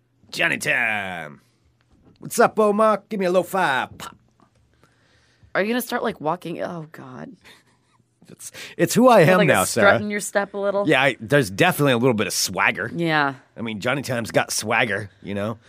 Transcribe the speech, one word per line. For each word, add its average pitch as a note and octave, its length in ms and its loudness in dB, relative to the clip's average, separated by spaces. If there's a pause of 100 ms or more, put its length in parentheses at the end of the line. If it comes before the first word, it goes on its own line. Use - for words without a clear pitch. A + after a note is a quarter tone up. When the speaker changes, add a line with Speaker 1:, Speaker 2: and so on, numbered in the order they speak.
(320)
Speaker 1:
Johnny D#3+ 260 -2
Time. G2+ 840 -4 (760)
What's - 220 -8
up, - 180 2
Omar? G#3 500 2
Give G#3 120 -6
me F#3+ 60 0
a F3 40 0
low F3+ 140 2
five. C3+ 520 -2
Pop. - 200 -16 (1400)
Speaker 2:
Are F3+ 80 0
you G#3 60 -2
gonna A#3+ 120 -2
start, A#3 220 -6
like, G#3+ 180 -6
walking? E3 420 -6
Oh, E3 300 -8
God. C3+ 400 -18 (960)
Speaker 1:
It's, - 220 -20 (240)
it's E3+ 180 2
who B3 140 6
I A3 140 8
am F#3 160 6
Speaker 2:
Like, F3 100 4
Speaker 1:
now, G#2+ 140 4
Speaker 2:
a F#2 40 0
Speaker 1:
Sarah. G2+ 260 4
Speaker 2:
strut G#2+ 100 2
in G#2+ 80 -6
your G#2 100 -4
step - 320 -4
a G3+ 60 -8
little? G3+ 300 -2
Speaker 1:
Yeah, C3+ 140 4
I, C#3 160 2
there's A2+ 300 2
definitely D3 440 2
a A#2 60 2
little B2+ 160 2
bit G#2 120 0
of F2 80 -6
swagger. G2 600 -2
Speaker 2:
Yeah. D#3 400 -2 (220)
Speaker 1:
I - 60 -12
mean, A2+ 180 -8
Johnny B2+ 220 -2
Time's A#2 280 -6
got - 220 0
swagger, G#2 560 -2 (140)
you F#2+ 120 -10
know? G#2+ 240 -4 (100)